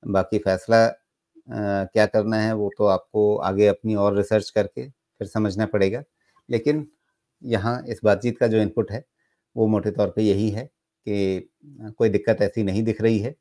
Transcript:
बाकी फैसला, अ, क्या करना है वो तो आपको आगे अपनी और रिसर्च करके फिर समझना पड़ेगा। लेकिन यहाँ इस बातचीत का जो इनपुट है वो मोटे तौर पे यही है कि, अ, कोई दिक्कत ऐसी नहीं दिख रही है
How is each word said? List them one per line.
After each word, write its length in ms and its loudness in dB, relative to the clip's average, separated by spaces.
बाकी 320 0
फैसला, 480 2
अ, 960 -6
क्या 220 2
करना 300 0
है 180 0
वो 240 -2
तो 60 0
आपको 520 2
आगे 300 2
अपनी 280 0
और 220 2
रिसर्च 340 0
करके 400 -4
फिर 360 -14
समझना 400 -2
पड़ेगा। 360 0
लेकिन 380 -2
यहाँ 440 -4
इस 160 -10
बातचीत 340 2
का 80 2
जो 120 2
इनपुट 320 -2
है 140 -10
वो 100 2
मोटे 240 0
तौर 200 -2
पे 120 -2
यही 280 2
है 140 -8
कि, 280 -2
अ, 340 -18
कोई 100 4
दिक्कत 340 0
ऐसी 200 -2
नहीं 200 0
दिख 180 -2
रही 180 2
है 220 -6